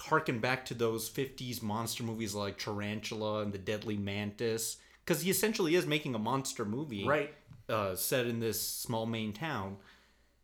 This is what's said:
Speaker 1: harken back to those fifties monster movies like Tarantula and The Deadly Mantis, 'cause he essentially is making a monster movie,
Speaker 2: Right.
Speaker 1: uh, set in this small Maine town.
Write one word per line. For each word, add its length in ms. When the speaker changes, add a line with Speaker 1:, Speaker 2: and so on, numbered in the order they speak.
Speaker 1:
harken 360
back 280
to 80
those 340
fifties 540
monster 420
movies 300
like 240
Tarantula 840
and 100
The 60
Deadly 380
Mantis, 800
'cause 160
he 80
essentially 440
is 120
making 280
a 40
monster 460
movie, 420
Speaker 2:
Right. 280
Speaker 1:
uh, 280
set 300
in 120
this 220
small 460
Maine 260
town. 460